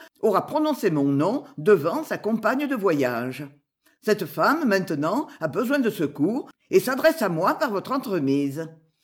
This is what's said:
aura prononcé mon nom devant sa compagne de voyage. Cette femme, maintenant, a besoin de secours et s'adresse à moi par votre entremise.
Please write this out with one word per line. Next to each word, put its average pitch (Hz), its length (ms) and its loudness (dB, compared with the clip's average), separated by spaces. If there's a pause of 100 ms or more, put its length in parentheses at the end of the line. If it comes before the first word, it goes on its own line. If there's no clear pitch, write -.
(200)
aura 190 260 2
prononcé 302 440 0
mon 147 160 2
nom 165 400 0 (120)
devant 165 460 2
sa 185 140 -6
compagne 233 500 -2
de 262 80 -2
voyage. 135 720 -2 (540)
Cette 208 240 0
femme, 254 400 0
maintenant, 190 640 0 (120)
a 160 80 -2
besoin 247 320 0
de 233 120 0
secours 165 580 -2 (200)
et 185 120 6
s'adresse 269 400 2
à 196 80 0
moi 175 240 0
par 277 180 -2
votre 196 220 -4
entremise. 147 760 -2 (360)